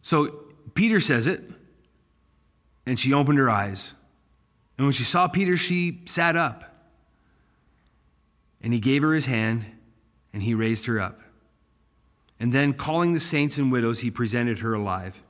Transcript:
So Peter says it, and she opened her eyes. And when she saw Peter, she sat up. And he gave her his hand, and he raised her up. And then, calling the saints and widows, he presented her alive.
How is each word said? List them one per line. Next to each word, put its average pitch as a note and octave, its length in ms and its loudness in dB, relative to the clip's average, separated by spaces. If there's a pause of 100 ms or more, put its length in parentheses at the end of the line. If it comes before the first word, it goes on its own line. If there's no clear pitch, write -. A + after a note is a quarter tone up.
So - 440 -2 (280)
Peter A3 260 4
says B2 280 2
it, F#3 160 -2 (1400)
and B2 120 -2
she C3 160 2
opened C#3+ 240 4
her C3+ 120 4
eyes. G2+ 440 -2 (840)
And C3+ 100 2
when C#3 60 2
she B2 100 0
saw F3 240 2
Peter, F3+ 280 2
she F3 500 -2
sat E3+ 300 0
up. - 540 -4 (1700)
And A2+ 120 -2
he A#2+ 60 0
gave C3+ 240 2
her D#3 100 2
his D#3 140 0
hand, A2+ 380 -2 (680)
and G#2 100 -6
he A2+ 100 0
raised A2+ 340 0
her A2+ 120 -2
up. F#2 220 -8 (1160)
And A#2+ 120 -2
then, C#3 220 2
calling E3 400 0
the D#3+ 60 0
saints C#3+ 400 0
and C3+ 120 0
widows, A#2 280 0
he A#2+ 100 -4
presented A#2 500 -2
her A2+ 140 -4
alive. F#2+ 560 -6